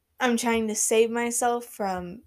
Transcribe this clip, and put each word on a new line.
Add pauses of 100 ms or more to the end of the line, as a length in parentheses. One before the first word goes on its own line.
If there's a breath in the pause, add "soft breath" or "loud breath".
(200)
I'm
trying
to
save
myself
from,